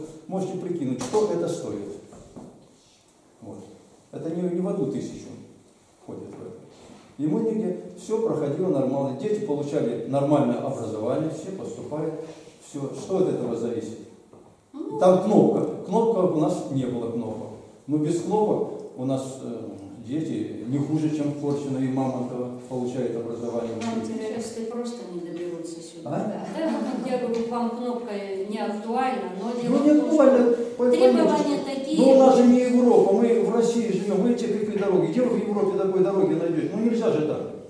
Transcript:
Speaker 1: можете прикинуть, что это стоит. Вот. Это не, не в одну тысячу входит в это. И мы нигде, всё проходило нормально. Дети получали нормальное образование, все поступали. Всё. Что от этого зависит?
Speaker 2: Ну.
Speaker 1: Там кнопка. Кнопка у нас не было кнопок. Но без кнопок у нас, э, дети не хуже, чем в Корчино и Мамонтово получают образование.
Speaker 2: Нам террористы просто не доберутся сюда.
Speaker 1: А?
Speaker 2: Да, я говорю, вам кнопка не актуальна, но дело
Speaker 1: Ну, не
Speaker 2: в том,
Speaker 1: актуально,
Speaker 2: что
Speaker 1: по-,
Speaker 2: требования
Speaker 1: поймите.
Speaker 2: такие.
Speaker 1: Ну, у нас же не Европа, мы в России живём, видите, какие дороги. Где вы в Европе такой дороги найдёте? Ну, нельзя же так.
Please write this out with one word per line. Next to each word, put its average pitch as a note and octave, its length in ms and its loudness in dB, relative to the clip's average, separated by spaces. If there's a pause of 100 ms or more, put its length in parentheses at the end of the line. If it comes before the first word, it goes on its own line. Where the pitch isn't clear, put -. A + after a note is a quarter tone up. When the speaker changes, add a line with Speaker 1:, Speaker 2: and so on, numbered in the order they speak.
(280)
Speaker 1:
можете F#3 300 -4
прикинуть, C#3+ 440 -4
что G#3+ 300 2
это E3+ 160 0
стоит. - 400 -6 (1500)
Вот. G#2 180 -16 (520)
Это D3+ 200 -8
не, F3 100 -2
не F3+ 180 0
в F#3 80 -2
одну F3 240 -2
тысячу - 360 -8 (760)
входит - 280 -14
в - 140 -16
это. - 120 -14 (600)
И D3 100 -2
мы A3 220 0
нигде, F#3 300 -2 (180)
всё A3 300 -2
проходило D3+ 500 0
нормально. C3 440 0
Дети G#3+ 240 -2
получали C#3+ 640 -2
нормальное C3+ 520 2
образование, A#2 720 -4
все - 240 -10
поступали. - 580 -8 (560)
Всё. C#3+ 140 -10 (120)
Что F#3 260 -4
от D3 100 4
этого A#2+ 260 -2
зависит? A2+ 440 -6 (720)
Speaker 2:
Ну. D#4+ 260 -8
Speaker 1:
Там F#3 240 6
кнопка. - 640 4
Кнопка G#3+ 340 2
у D#3 220 2
нас - 300 0
не B2+ 160 -2
было A2+ 220 -4
кнопок. A2 420 -6 (360)
Но D3+ 120 0
без E3 240 0
кнопок - 580 0 (160)
у B2+ 80 -6
нас, - 380 -4
э, A#2+ 160 -10 (460)
дети C3 600 -6
не C3+ 100 -2
хуже, D3+ 380 0
чем C#3+ 160 -2
в C#3+ 80 -8
Корчино C#3 380 -2
и C3 100 0
Мамонтово B2 800 -4
получают B2 480 -4
образование. A#2 600 -4
Speaker 2:
Нам A3+ 300 -4
террористы A3+ 600 -6
просто A#3 320 -6 (160)
не F3 60 -6
доберутся E3 600 -8
сюда. - 280 -14
Speaker 1:
А? F#3+ 360 -4 (120)
Speaker 2:
Да, D#4+ 140 -2 (380)
я B3+ 100 0
говорю, A3+ 300 -2
вам A#3+ 220 -2
кнопка A#3+ 400 -6 (380)
не G#3 80 -6
актуальна, G#3+ 720 -2 (100)
но A#3 100 -4 (100)
дело B3 160 0
Speaker 1:
Ну, C#4+ 60 -2
не D4+ 80 6
Speaker 2:
в D4 80 6
том, D4+ 100 0
Speaker 1:
актуально, B3 440 6
Speaker 2:
что A#3+ 100 0 (140)
Speaker 1:
по-, B3 120 4
Speaker 2:
требования B3 380 6
Speaker 1:
поймите. D4 360 2
Speaker 2:
такие. - 360 -2
Speaker 1:
Ну, C4+ 120 10
у C4+ 60 12
нас B3+ 200 10
же B3 100 8
не B3 140 8
Европа, A#3+ 520 6
мы A#3 300 4
в A3+ 120 0
России A#3 360 2
живём, G3 340 0
видите, A#3+ 220 2
какие G#3 300 -2
дороги. F#3 300 2
Где B3 140 2
вы A#3 80 4 (100)
в - 80 -2
Европе G3 300 0
такой F#3+ 260 2
дороги F#3+ 300 2
найдёте? E3 400 0
Ну, G#3 100 -4
нельзя - 280 2
же D3+ 160 0
так. - 240 -4 (180)